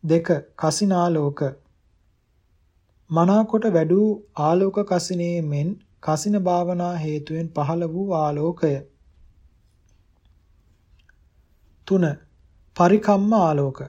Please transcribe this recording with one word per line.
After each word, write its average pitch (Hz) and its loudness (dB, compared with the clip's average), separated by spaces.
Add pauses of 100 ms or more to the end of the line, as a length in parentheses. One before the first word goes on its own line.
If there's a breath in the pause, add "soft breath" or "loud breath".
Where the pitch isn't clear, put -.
දෙක, 165 2 (240)
කසිනාලෝක. 165 0 (1700)
මනාකොට 214 2
වැඩූ 180 2 (280)
ආලෝක 180 0
කසිනේ 175 -4
මෙන් 147 -4 (300)
කසින 156 -2
භාවනා 175 -2
හේතුවෙන් 156 -6
පහළ 160 -2
වූ 180 -6
ආලෝකය. 151 -2 (3250)
තුන, 185 2 (720)
පරිකම්ම 202 4
ආලෝක. 147 0